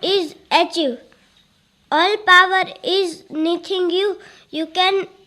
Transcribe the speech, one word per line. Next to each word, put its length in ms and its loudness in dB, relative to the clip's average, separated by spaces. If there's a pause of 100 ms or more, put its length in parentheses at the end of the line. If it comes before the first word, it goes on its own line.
is 340 -2 (160)
achieve. 460 0 (920)
All 280 0
power 480 4 (180)
is 460 -4
nothing 600 -4
you, 300 -2 (300)
you 160 -6
can 420 0 (200)